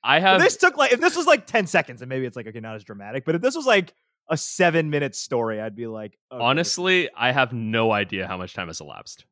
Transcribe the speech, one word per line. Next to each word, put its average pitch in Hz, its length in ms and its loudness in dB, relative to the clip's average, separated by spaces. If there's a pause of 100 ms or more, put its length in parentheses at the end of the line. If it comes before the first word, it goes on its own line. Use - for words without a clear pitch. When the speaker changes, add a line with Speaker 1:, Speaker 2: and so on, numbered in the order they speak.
Speaker 1:
I 143 180 4
have 190 200 6
Speaker 2:
if - 40 6
this - 120 2
took, 359 200 2
like, 262 160 4
if 247 80 2
this 339 160 2
was, 330 100 0
like, 294 200 4
ten 208 200 0
seconds, 127 360 -2
and 123 60 -14
maybe 131 180 -4
it's 120 100 -10
like, 113 100 -12
okay, 110 140 -12
not 110 140 -12
as 104 100 -14
dramatic, 107 400 -12
but 160 120 0
if 170 60 -2
this 262 120 0
was, 320 120 -8
like, 196 280 2 (340)
a 160 80 0
seven-minute 156 760 0
story, 113 460 -4
I'd 107 160 -8
be 117 100 -10
like, 110 320 -12 (140)
"Okay, 127 60 -14
this - 0 -
is" 120 40 -4
Speaker 1:
Honestly, 175 760 0
I 127 160 2
have 131 200 2
no 113 400 0
idea 98 340 -2
how 92 100 -8
much 92 180 -12
time 92 140 -8
has 80 120 -12
elapsed. - 520 -18